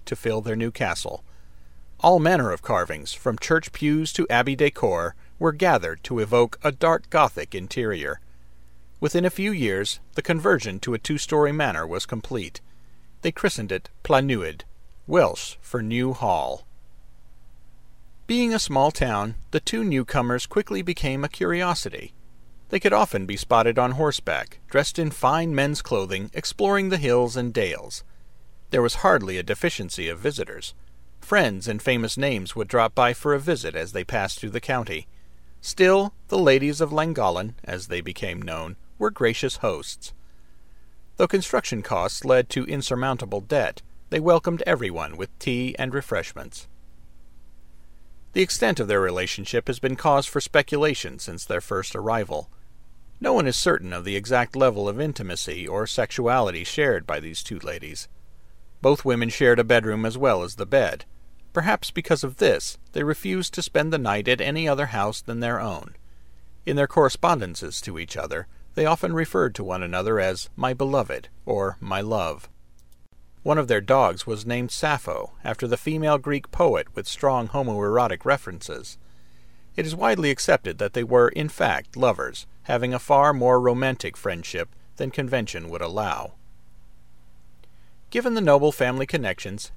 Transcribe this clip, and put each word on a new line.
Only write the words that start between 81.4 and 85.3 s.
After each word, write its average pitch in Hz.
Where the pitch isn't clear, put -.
fact, -
lovers, 107
having 123
a 123
far 143
more 127
romantic 123
friendship 85
than 135
convention 120